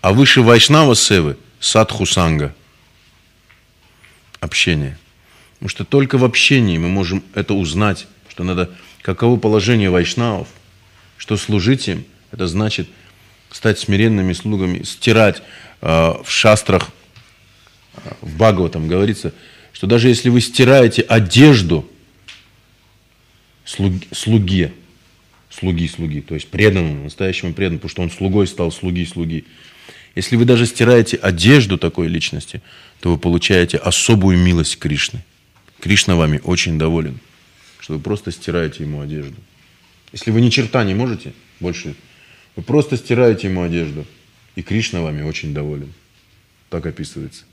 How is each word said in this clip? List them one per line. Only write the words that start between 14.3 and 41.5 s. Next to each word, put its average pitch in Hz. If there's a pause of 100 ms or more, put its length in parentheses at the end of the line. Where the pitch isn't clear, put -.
слугами, 92
стирать, 110 (400)
э, -
в 82
шастрах, - (1040)
э, - (100)
в 78
Бхагаватам 85
говорится, 95 (420)
что -
даже 117
если 123
вы 120
стираете 123
одежду 107 (1800)
слуг-, 92 (100)
слуге, 95 (800)
слуги, 85
слуги, 76
то 80
есть 76
преданному, 87
настоящему 87
преданному, 92
потому 82
что -
он 82
слугой 98
стал, 85
слуги, 90
слуги. 82 (720)
Если 117
вы 117
даже 117
стираете 117
одежду 95
такой 85
личности, - (400)
то 87
вы 80
получаете 87
особую 95
милость 87
Кришны. - (560)
Кришна 98
вами 78
очень 85
доволен, 80 (600)
что -
вы 76
просто 82
стираете 82
ему 73
одежду. 71 (800)
Если -
вы 110
ни 120
черта 120
не 95
можете 113 (260)